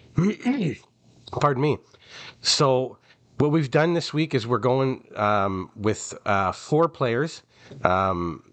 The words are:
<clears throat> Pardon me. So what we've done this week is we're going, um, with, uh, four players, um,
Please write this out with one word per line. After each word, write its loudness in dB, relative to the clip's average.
<clears throat> 0
Pardon 0
me. 0
So 0
what 2
we've 2
done 4
this -2
week 0
is 0
we're 2
going, 0
um, 0
with, -4
uh, 0
four 0
players, -4
um, 0